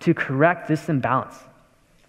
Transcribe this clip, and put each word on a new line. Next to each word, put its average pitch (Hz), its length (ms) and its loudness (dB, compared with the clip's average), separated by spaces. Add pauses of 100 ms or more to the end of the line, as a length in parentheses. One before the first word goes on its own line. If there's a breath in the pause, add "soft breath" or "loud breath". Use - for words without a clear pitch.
to 170 120 2
correct 156 540 0
this 156 220 -2
imbalance 123 480 -2 (720)